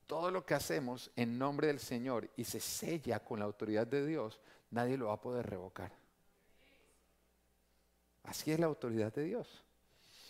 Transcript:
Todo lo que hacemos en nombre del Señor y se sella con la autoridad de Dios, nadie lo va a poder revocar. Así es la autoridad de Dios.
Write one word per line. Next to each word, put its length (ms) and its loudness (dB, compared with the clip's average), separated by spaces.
Todo 240 0
lo 140 0
que 100 2
hacemos 640 0
en 220 2
nombre 300 4
del 120 2
Señor 560 -2
y 80 -2
se 160 -4
sella 600 -2
con 180 -6
la 80 0
autoridad 400 2
de 200 2
Dios, 340 -2
nadie 260 2
lo 100 -2
va 80 2
a 60 -4
poder 280 -2
revocar. 440 -8
Así 280 -2
es 60 2
la 80 6
autoridad 480 0
de 100 -2
Dios. 400 -6